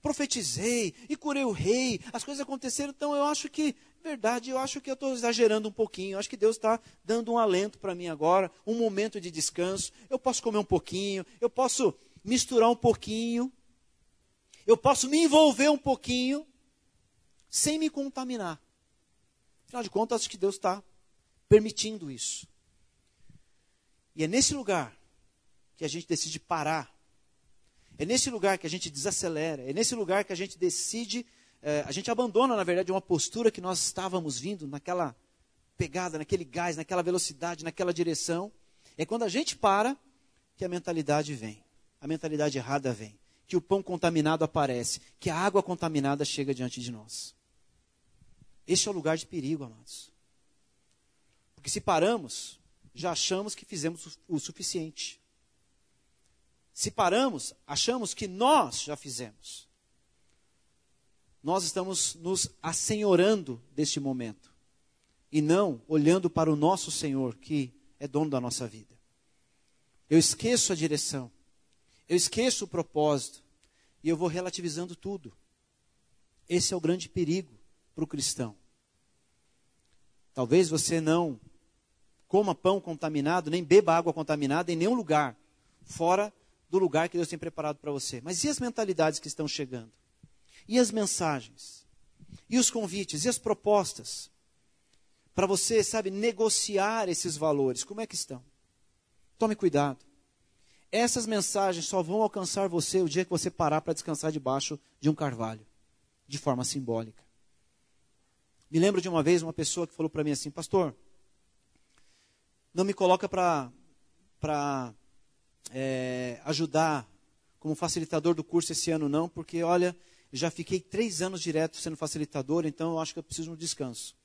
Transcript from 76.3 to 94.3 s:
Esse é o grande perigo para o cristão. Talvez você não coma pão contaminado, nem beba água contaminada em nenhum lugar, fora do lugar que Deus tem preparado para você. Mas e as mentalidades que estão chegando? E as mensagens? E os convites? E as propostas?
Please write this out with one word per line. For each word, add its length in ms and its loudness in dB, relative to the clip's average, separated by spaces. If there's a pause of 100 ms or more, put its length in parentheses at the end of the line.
Esse 240 0
é 40 -2
o 40 -4
grande 260 0
perigo 480 -2 (380)
para 100 -4
o 40 -4
cristão. 480 -4 (1800)
Talvez 360 4
você 320 0
não 380 0 (880)
coma 260 2
pão 280 2
contaminado, 680 -2
nem 140 0
beba 320 8
água 180 2
contaminada 580 0
em 40 0
nenhum 180 2
lugar, 440 2 (460)
fora 500 2 (360)
do 80 2
lugar 300 4
que 100 -6
Deus 120 -2
tem 100 -8
preparado 380 -6
para 140 -8
você. 300 -6
Mas 220 -4
e 60 0
as 100 -4
mentalidades 600 0
que 80 -12
estão 200 -6
chegando? 440 -8 (760)
E 100 2
as 140 4
mensagens? 960 -4 (640)
E 80 2
os 120 4
convites? 540 -4
E 60 2
as 80 -2
propostas? 920 0 (1040)